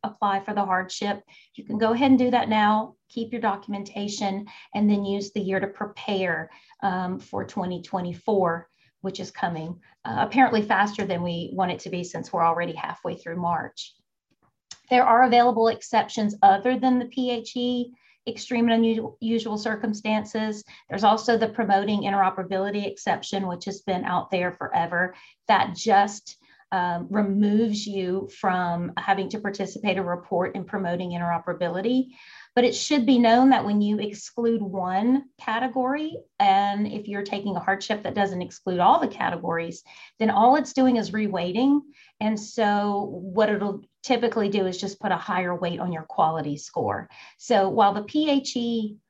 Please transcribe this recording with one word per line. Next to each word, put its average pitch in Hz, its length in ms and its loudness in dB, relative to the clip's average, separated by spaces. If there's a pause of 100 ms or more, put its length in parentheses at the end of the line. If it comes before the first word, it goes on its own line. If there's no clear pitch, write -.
apply 202 400 -2
for 208 100 -8
the 202 100 0
hardship, 190 560 -2 (360)
you - 80 -18
can 220 140 -4
go 220 140 2
ahead 262 180 4
and 254 80 8
do 247 120 2
that 233 180 2
now, 214 460 2 (140)
keep 226 240 -8
your 233 80 -6
documentation, 202 1040 -4 (260)
and 208 160 2
then 202 160 4
use 202 280 -4
the 208 80 -4
year 190 180 -2
to 196 80 -2
prepare, 185 840 -4 (360)
um, 185 340 -4
for - 260 -8
twenty 180 380 -6
twenty-four, 175 880 -2 (340)
which 190 180 -8
is 180 100 -12
coming, 170 480 -6 (280)
uh, 113 120 -6
apparently 220 440 2
faster 208 440 0
than 175 160 -4
we 170 320 -6
want 185 160 0
it 165 100 -6
to 170 100 -14
be 175 140 -6
since - 280 -10
we're 170 120 2
already 165 300 0
halfway - 420 -8
through 170 200 -12
March. - 580 -6 (960)
There 254 140 6
are 233 180 8
available 240 460 6
exceptions 214 720 -2
other 202 360 6
than 254 200 2
the 247 80 -2
P 247 240 -4
H 226 260 -6
E, 247 360 -2 (340)
extreme 233 440 0
and 226 140 4 (360)
unusual 226 380 -2
circumstances. 214 1080 -4 (240)
There's 196 160 -2
also 220 320 4
the 220 120 0
promoting 202 540 0
interoperability 196 840 -2
exception, - 600 -4
which 175 200 -8
has 196 160 -10
been 180 220 -4
out 180 260 -4
there 180 220 -2
forever. 175 640 -2 (340)
That 185 260 2
just, 208 640 0 (360)
um, 175 380 -2
removes 208 720 2
you 196 440 -4 (100)
from 175 580 -2
having 196 340 -2
to 214 100 -8
participate 196 580 -4
or 185 60 -2
report 175 500 -4
in 185 100 -8
promoting 180 460 -6
interoperability. 175 1000 -2 (440)
But 247 100 4
it - 120 2
should 277 300 0
be 254 120 6
known 240 320 6
that 226 140 4
when 208 160 0
you 208 180 0
exclude 226 640 -2
one 196 600 0 (160)
category, 262 760 -2 (220)
and 202 480 2
if 208 220 -8
you're 202 160 -6
taking 196 320 -4
a 170 40 -4
hardship 196 440 -2
that 160 100 -6
doesn't 185 280 0
exclude 180 360 -6
all 233 220 6
the 294 80 0
categories, 170 760 -4 (380)
then 220 100 2
all 233 240 6
it's 302 180 0
doing 254 240 4
is 185 140 -2
reweighting. 208 680 2 (400)
And 214 180 0
so 208 720 0
what 190 380 0
it'll 202 340 -2 (220)
typically 220 440 0
do 196 180 0
is 180 140 -4
just 202 200 -8
put 190 120 0
a 170 40 2
higher 180 380 -2
weight 175 260 -4
on 180 120 -4
your 160 120 -6
quality 160 520 0
score. 190 520 -6 (280)
So 196 320 2
while 220 260 4
the - 80 -4
P 302 280 0
H 277 260 0
E 226 400 -2 (120)